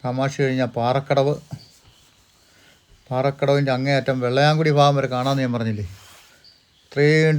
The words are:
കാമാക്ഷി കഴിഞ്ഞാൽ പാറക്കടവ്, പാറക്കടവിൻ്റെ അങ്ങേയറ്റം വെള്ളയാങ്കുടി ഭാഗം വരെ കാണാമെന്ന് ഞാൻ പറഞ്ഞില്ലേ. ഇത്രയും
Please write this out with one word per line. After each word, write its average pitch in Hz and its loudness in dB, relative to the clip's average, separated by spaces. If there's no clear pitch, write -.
കാമാക്ഷി 131 -4
കഴിഞ്ഞാൽ 131 0
പാറക്കടവ്, 139 0
പാറക്കടവിൻ്റെ 139 0
അങ്ങേയറ്റം 135 0
വെള്ളയാങ്കുടി 147 2
ഭാഗം 143 4
വരെ 131 -2
കാണാമെന്ന് 135 -2
ഞാൻ 123 -2
പറഞ്ഞില്ലേ. 110 -4
ഇത്രയും 156 2